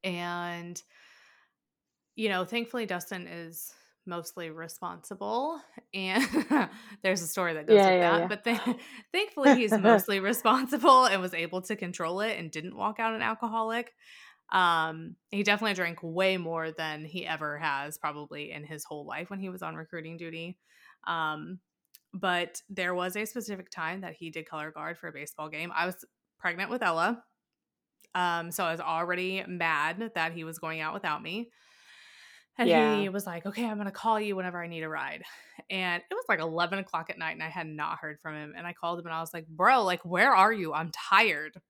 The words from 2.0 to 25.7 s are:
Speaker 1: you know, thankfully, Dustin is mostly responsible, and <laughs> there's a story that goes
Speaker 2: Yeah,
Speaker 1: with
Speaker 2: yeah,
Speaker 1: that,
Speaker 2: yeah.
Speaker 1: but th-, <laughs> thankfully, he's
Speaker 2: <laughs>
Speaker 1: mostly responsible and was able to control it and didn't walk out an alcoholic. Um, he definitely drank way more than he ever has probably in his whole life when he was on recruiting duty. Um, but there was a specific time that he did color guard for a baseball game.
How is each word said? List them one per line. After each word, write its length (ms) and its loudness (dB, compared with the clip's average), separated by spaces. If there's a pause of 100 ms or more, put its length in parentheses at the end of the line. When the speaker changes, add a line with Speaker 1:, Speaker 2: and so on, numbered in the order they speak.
Speaker 1:
you 140 0
know, 160 0
thankfully, 400 -4
Dustin 420 -6
is 460 -12 (320)
mostly 440 -8
responsible, 1120 -6 (320)
and 300 0
<laughs> 460 2 (320)
there's 200 2
a 60 -6
story 260 0
that 140 -6
goes 120 12
Speaker 2:
Yeah, 80 10
Speaker 1:
with 100 8
Speaker 2:
yeah, 140 6
Speaker 1:
that, 180 2
Speaker 2:
yeah. 0 -
Speaker 1:
but 140 -4
th-, 160 0 (340)
<laughs> 200 -18
thankfully, 420 6
he's 220 4
Speaker 2:
<laughs> 0 -
Speaker 1:
mostly 420 6
responsible 840 6
and 160 4
was 120 -4
able 300 -2
to 120 -4
control 460 -4
it 160 -2
and 140 -8
didn't 240 -8
walk 240 -2
out 160 0
an 60 -4
alcoholic. 720 -2 (580)
Um, 680 2 (140)
he 120 0
definitely 320 2
drank 280 -2
way 340 2
more 340 -4
than 340 -6
he 220 -8
ever 320 -4
has 380 -4
probably 540 -8
in 140 -12
his 200 -12
whole 200 -10
life 240 -10
when 100 -8
he 100 -6
was 140 -10
on 120 -8
recruiting 420 -12
duty. 420 -12 (460)
Um, 540 -4 (540)
but 560 -2
there 260 -2
was 220 -2
a 80 -4
specific 460 -10
time 300 -6
that 140 -12
he 160 -12
did 180 -10
color 220 -8
guard 280 -8
for 80 -12
a 60 -12
baseball 360 -12
game. 260 -8